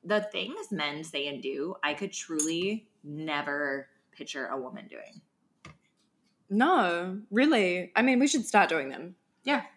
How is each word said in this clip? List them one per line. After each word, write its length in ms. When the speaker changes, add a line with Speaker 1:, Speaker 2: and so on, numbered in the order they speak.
Speaker 1:
the 180
things 500
men 320
say 240
and 160
do, 400
I 100
could 180
truly 760
never 840
picture 360
a 120
woman 280
doing. 340
Speaker 2:
No, 720
really. 680
I 60
mean, 180
we 80
should 180
start 240
doing 200
them. 260
Speaker 1:
Yeah. 200